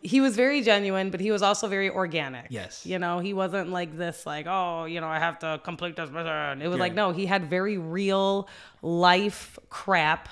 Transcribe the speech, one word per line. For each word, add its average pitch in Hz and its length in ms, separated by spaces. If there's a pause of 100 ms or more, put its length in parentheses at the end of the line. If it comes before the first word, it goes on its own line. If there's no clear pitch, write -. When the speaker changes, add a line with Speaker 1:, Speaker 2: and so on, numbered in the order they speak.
Speaker 1:
He 262 180
was 262 160
very 277 260
genuine, 196 480
but 185 100
he 208 120
was 202 100
also 208 240
very 196 240
organic. 147 600
Speaker 2:
Yes. 104 360
Speaker 1:
You 180 140
know, 175 180
he 190 160
wasn't 190 360
like 175 280
this, 170 280
like, 151 220
"Oh, 175 360
you 165 160
know, 160 80
I 160 100
have 160 220
to 160 240
complete 170 320
this 165 120
mission." 151 540
It 160 60
was 175 80
Speaker 2:
Yeah. 180 60
Speaker 1:
like, 180 120
no, 202 160
he 180 160
had 180 240
very 196 260
real 196 720 (340)
life 180 760 (120)
crap 165 600